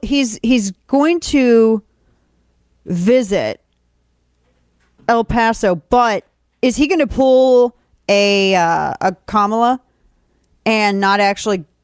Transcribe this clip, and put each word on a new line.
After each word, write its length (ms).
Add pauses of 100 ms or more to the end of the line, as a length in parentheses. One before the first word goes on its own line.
he's, 380
he's 280 (160)
going 340
to 640 (1000)
visit 800 (1500)
El 160
Paso, 520
but 480 (360)
is 160
he 100
gonna 200
pull 720 (320)
a, 460
uh, 460
a 160 (100)
Kamala 540 (840)
and 340
not 200
actually 440 (200)